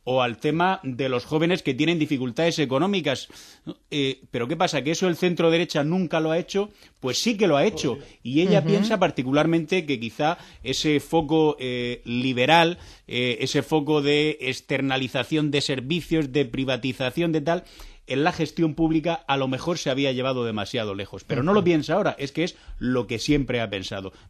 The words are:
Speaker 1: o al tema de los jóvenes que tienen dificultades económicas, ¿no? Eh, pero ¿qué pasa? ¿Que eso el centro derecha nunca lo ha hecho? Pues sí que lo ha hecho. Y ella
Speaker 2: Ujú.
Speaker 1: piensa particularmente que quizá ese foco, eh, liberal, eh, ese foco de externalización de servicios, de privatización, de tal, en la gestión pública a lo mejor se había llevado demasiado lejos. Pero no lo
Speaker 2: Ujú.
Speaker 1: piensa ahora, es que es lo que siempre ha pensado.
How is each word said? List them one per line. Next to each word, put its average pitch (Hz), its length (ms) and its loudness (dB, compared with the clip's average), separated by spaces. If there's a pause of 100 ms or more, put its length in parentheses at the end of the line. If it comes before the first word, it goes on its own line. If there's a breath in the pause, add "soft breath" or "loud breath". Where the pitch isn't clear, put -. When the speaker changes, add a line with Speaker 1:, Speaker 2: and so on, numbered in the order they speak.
Speaker 1:
o 127 200 2
al 120 160 -2
tema 170 440 0
de 131 260 -4
los 123 160 -2
jóvenes 170 380 0
que 143 120 0
tienen 156 240 2
dificultades 147 600 0
económicas, 147 680 0 (360 loud breath)
¿no? - 120 -12 (140)
Eh, 135 400 -2
pero 120 180 -4
¿qué 170 80 -4
pasa? 160 260 0
¿Que 143 80 -2
eso 185 180 0
el 170 80 0
centro 170 340 2
derecha 165 340 0
nunca 170 360 0
lo 160 120 0
ha 165 60 0
hecho? 202 320 -4 (300 soft breath)
Pues 127 220 -2
sí 233 140 0
que 202 100 2
lo 151 120 4
ha 147 80 4
hecho. 143 320 -2 (240 loud breath)
Y 135 180 0
ella 175 200 6
Speaker 2:
Ujú. 147 80 -2
Speaker 1:
piensa 208 300 2
particularmente 160 840 2
que 139 160 -2
quizá 147 380 -2 (240 loud breath)
ese 143 380 2
foco, 156 600 2
eh, 123 440 -4
liberal, 131 720 2 (280 loud breath)
eh, 123 340 -2
ese 131 220 0
foco 151 380 2
de 147 400 2
externalización 135 1120 -2
de 143 100 2
servicios, 143 720 -2
de 143 140 2
privatización, 131 880 -2
de 160 100 0
tal, 165 220 0 (420 loud breath)
en 131 180 0
la 170 80 2
gestión 160 420 -2
pública 160 400 0 (140)
a 139 80 2
lo 135 100 0
mejor 131 320 -4
se - 100 -4
había 135 220 0
llevado 127 340 -2
demasiado 107 520 -4
lejos. 98 260 -10
Pero 135 220 -2
no 180 80 2
lo 208 80 6
Speaker 2:
Ujú. 170 60 0
Speaker 1:
piensa 156 280 2
ahora, 175 240 0
es 139 140 -8
que 156 100 -2
es 180 140 -4 (240 soft breath)
lo 123 260 0
que 113 140 -4
siempre 131 400 0
ha 110 100 -4
pensado. 98 420 -8 (180 loud breath)